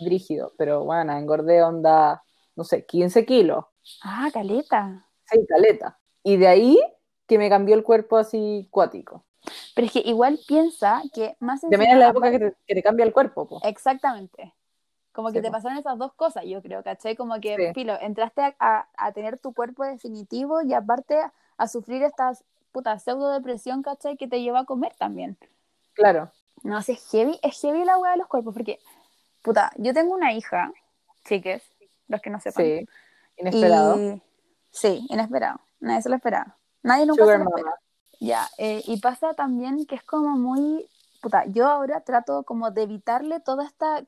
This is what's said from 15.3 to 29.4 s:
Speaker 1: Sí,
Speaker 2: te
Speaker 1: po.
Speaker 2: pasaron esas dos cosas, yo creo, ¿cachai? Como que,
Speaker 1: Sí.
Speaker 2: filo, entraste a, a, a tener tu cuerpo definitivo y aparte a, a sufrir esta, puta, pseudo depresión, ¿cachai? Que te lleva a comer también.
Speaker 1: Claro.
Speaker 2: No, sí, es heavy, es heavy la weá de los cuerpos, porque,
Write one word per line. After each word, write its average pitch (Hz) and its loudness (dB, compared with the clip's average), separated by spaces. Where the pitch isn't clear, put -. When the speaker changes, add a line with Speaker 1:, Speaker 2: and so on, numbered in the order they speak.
Speaker 1:
Sí, 214 0
Speaker 2:
te 220 -6
Speaker 1:
po. 214 -6
Speaker 2:
pasaron 233 -8
esas 277 -8
dos 262 -10
cosas, 269 -4
yo 190 -10
creo, 190 -12
¿cachai? 208 -8
Como 233 -8
que, 208 -6
Speaker 1:
Sí. 175 -2
Speaker 2:
filo, 214 -6
entraste 220 -6
a, 277 -2
a, 220 0
a 208 -6
tener 214 -10
tu 262 -12
cuerpo 247 -8
definitivo 254 -6
y 269 -2
aparte 240 -2
a, 311 -6
a 233 -2
sufrir 240 -8
esta, 269 -2
puta, 233 -6
pseudo 269 -4
depresión, 269 -6
¿cachai? 277 -8
Que 277 -10
te 247 -4
lleva 240 -2
a 262 -4
comer 262 -6
también. 190 -8
Speaker 1:
Claro. 175 4
Speaker 2:
No, 208 -6
sí, 226 -4
es - -14
heavy, 247 0
es - -4
heavy 302 -2
la 370 2
weá 359 -2
de 359 -2
los 370 -8
cuerpos, 226 -6
porque, 214 -10